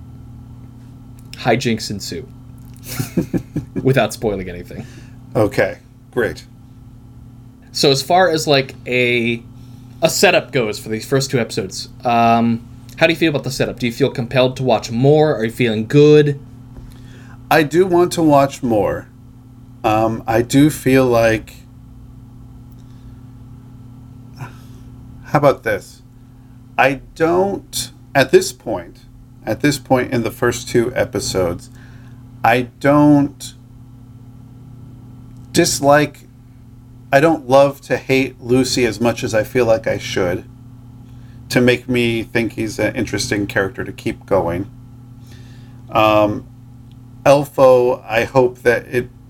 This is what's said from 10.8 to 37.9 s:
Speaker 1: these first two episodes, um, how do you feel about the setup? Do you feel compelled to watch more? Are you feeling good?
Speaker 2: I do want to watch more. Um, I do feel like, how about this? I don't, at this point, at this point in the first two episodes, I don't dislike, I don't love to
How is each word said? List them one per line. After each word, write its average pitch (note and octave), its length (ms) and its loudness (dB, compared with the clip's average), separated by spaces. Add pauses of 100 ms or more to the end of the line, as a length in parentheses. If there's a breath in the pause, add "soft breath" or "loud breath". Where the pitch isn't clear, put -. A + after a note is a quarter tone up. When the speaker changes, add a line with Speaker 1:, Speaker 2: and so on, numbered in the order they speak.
Speaker 1:
these A2 160 -6
first C3+ 260 -2
two B2+ 80 0
episodes, - 500 -8 (160)
um, A#2 600 2 (320)
how E3 100 4
do E3 60 2
you D#3+ 40 -8
feel D#3+ 120 0
about C#3+ 140 -4
the B2+ 80 -8
setup? G#2 280 -4
Do B2+ 60 -4
you A#2 60 -2
feel B2 200 0
compelled B2+ 460 0
to C3+ 60 -6
watch A2+ 280 0
more? C#3+ 440 2
Are A2 100 -6
you A2+ 60 -4
feeling A2 360 -2
good? D3 520 6 (1120 loud breath)
Speaker 2:
I D#3 120 4
do D#3 220 2
want F3 280 2
to E3+ 100 -2
watch C#3 400 2
more. G#2 440 -2 (760)
Um, A2+ 420 0
I A2+ 160 2
do C#3 280 2
feel C3 360 2
like, A2+ 480 0 (3750 loud breath)
how D3+ 140 -2
about C#3 240 2
this? - 380 -6 (760 loud breath)
I C3 240 0 (140)
don't, F3+ 760 -2 (220)
at C3+ 180 2
this F#3 220 4
point, F2+ 480 -12 (440)
at A2 160 -6
this D3 160 0
point - 360 -2
in A#2 100 0
the A#2 80 -4
first - 380 -4
two A#2+ 260 0
episodes, F#2+ 760 -4 (760 loud breath)
I A#2+ 200 2 (160)
don't C#3+ 760 2 (2000)
dislike, D3 720 2 (880)
I C#3 80 6
don't C3+ 280 0
love C#3 340 4
to B2+ 160 -4